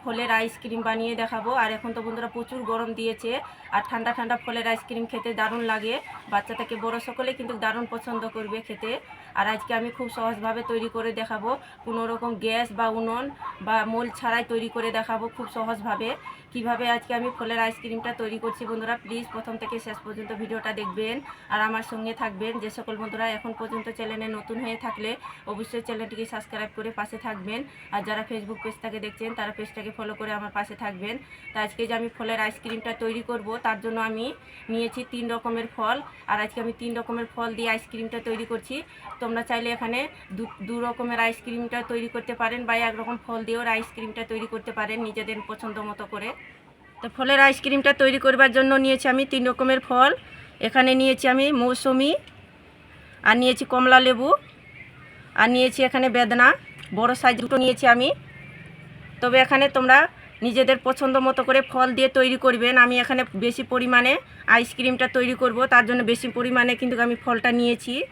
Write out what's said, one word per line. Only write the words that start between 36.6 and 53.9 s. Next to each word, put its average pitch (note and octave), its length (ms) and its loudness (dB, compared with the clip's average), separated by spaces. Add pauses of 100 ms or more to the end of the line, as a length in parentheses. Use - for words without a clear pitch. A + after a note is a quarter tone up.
আমি A3+ 180 -4
তিন A#3 180 -6
রকমের A#3 340 -6
ফল A3+ 240 -4
দিয়ে A#3 160 -2
আইসক্রিমটা A3+ 540 -8
তৈরি A3+ 240 -4
করছি। A#3 240 -8 (460)
তোমরা A#3 280 -4
চাইলে A#3 260 -2
এখানে A#3 240 -4 (380)
দু, A3+ 60 -6 (240)
দু A#3 80 -6 (120)
রকমের A#3+ 380 -4
আইসক্রিমটা A#3 540 -6 (120)
তৈরি A#3 240 -4
করতে A#3 260 -6
পারেন A#3 260 -2
বা A#3 60 0 (140)
এক A3+ 120 -2
রকম A3+ 160 -6 (100)
ফল A3+ 220 -6
দিয়েও A#3 140 -2 (140)
আইসক্রিমটা A3+ 560 -8
তৈরি A3 220 -6
করতে A3 260 -10
পারেন G#3+ 180 -4 (100)
নিজেদের G#3+ 300 -6 (120)
পছন্দ G#3+ 280 -10 (120)
মতো G#3 240 -12
করে। G#3 160 -8 (720)
তো A#3+ 140 -8
ফলের C4 320 4
আইসক্রিমটা C#4 440 4 (100)
তৈরি C4+ 240 6
করবার C4 320 8
জন্য C4 140 6 (140)
নিয়েছি C4 280 2
আমি C4 100 4 (100)
তিন C4 160 2
রকমের C4 380 2
ফল। C4 240 8 (560)
এখানে C4 240 6 (100)
নিয়েছি C4 320 4
আমি C4+ 120 4 (160)
মৌসুমী, C4 500 2 (1160)
আর A3 140 8
নিয়েছি B3+ 220 4 (100)
কমলা B3+ 320 8